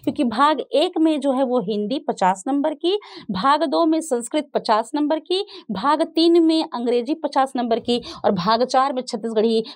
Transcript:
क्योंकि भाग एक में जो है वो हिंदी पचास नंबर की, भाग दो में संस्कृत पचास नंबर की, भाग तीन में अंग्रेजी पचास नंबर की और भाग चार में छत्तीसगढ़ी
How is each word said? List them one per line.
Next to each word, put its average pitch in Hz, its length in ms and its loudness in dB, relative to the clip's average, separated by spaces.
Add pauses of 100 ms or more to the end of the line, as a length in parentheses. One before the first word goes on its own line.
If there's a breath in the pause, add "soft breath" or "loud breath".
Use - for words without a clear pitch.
क्योंकि 294 220 -2
भाग 254 340 2 (140)
एक 320 240 2
में 311 220 2
जो 277 120 0
है 262 120 2
वो 247 180 0
हिंदी 208 460 -2
पचास 190 400 0
नंबर 285 280 -2
की, 359 220 -2 (340 loud breath)
भाग 277 340 0
दो 320 200 0
में 320 160 2
संस्कृत 294 520 -4
पचास 226 420 0
नंबर 302 260 0
की, 359 220 -4 (280 loud breath)
भाग 269 340 0
तीन 330 380 4
में 320 220 2
अंग्रेजी 240 500 -2
पचास 277 400 -2
नंबर 240 240 0
की 240 220 -2 (240 loud breath)
और 214 80 4
भाग 214 320 2
चार 262 280 0
में 254 80 -4
छत्तीसगढ़ी 226 640 0 (120)